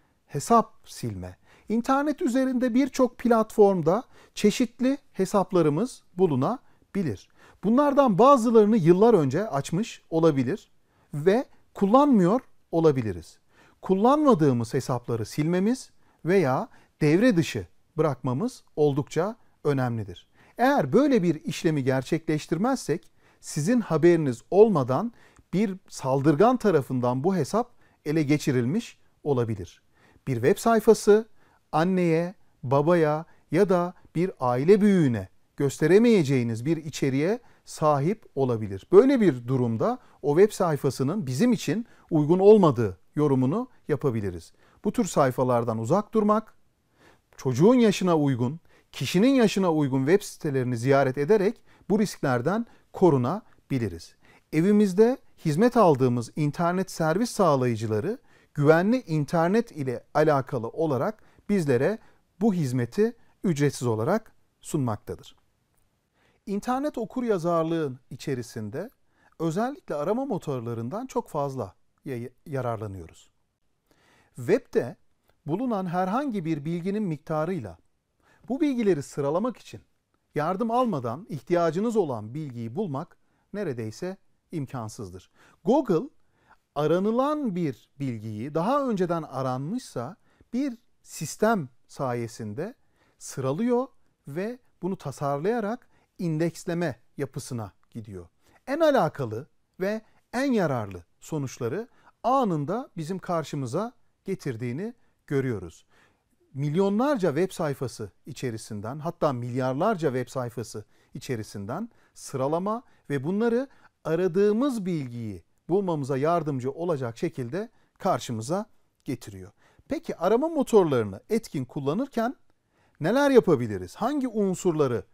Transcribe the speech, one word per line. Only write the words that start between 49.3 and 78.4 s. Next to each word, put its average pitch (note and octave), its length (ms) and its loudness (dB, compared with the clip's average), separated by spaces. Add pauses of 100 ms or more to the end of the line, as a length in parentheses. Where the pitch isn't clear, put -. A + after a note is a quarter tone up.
yaşına G3 380 2
uygun C3+ 340 0
web F#3+ 160 4
sitelerini B2+ 540 -4
ziyaret C3 420 2
ederek G3 440 0 (280)
bu G#3 80 2
risklerden E3 680 -2 (260)
korunabiliriz. C3 1200 0 (380)
Evimizde G#3 680 4 (260)
hizmet F3+ 320 2
aldığımız B2+ 600 4
internet E3+ 540 -2
servis E3+ 400 -2
sağlayıcıları B2+ 880 0 (360)
güvenli E3+ 480 4
internet E3+ 720 0
ile C3 320 -6 (100)
alakalı C#3 540 2
olarak D#3 540 -4 (260)
bizlere D#3+ 500 2 (420)
bu G#3 140 2
hizmeti D3 600 0 (280)
ücretsiz C#3+ 440 0
olarak A#2+ 440 -2 (280)
sunmaktadır. A2 760 -6 (1120)
İnternet B3+ 520 -4
okuryazarlığın E3+ 1000 -2 (120)
içerisinde B2 800 -8 (480)
özellikle F3+ 560 -4
arama G3 300 -2
motorlarından C3+ 840 -6
çok - 220 -6
fazla C3+ 460 -6 (300)
ya-, B2 260 -10 (160)
yararlanıyoruz. A2 840 -8 (1080)
Webde D#3 600 -2 (500)
bulunan G3 400 -4
herhangi F#3+ 580 -4
bir D3+ 200 -4
bilginin F3+ 380 -4
miktarıyla D#3 760 -6 (720)